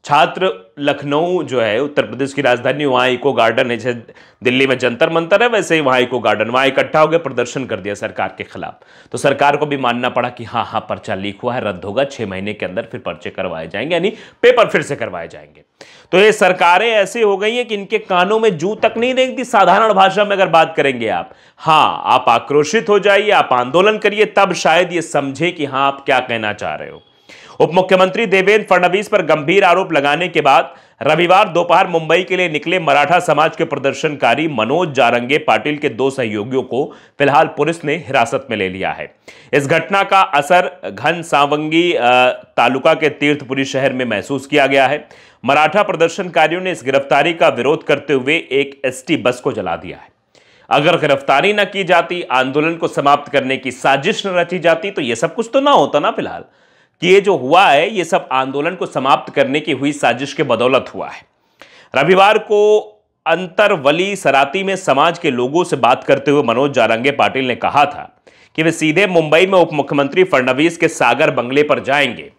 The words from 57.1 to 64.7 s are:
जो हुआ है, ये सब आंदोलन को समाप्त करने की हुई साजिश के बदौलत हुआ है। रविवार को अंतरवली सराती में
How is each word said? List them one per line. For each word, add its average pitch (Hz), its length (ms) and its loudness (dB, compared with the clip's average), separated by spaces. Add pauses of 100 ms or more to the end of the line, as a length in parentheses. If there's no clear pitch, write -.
जो 185 160 0
हुआ 156 300 4
है, 165 260 2
ये 185 100 -2
सब 170 280 -2
आंदोलन 135 440 -4
को 180 100 -6
समाप्त 139 480 0
करने 139 260 0
की 156 120 -6
हुई 139 200 -2
साजिश 131 420 -2
के 156 100 -2
बदौलत 123 420 0 (100)
हुआ 80 140 -10
है। - 120 -18 (760)
रविवार 185 420 4
को 208 420 2 (480)
अंतरवली 175 880 0
सराती 190 480 0
में 190 120 -2